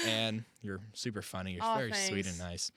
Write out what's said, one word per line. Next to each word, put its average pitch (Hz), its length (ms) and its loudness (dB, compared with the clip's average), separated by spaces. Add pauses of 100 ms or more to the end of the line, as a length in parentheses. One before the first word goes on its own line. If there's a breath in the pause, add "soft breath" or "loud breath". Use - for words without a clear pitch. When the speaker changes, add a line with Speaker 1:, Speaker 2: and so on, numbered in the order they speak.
Speaker 1:
Anne, 110 380 4 (180)
you're 98 200 -4 (120)
super 107 280 -2
funny. 92 320 -4
You're 85 100 -2
Speaker 2:
Aw, 226 140 4
Speaker 1:
very 120 160 2
sweet 98 320 2
Speaker 2:
thanks. 90 140 -2
Speaker 1:
and 90 100 -4
nice. 87 280 -4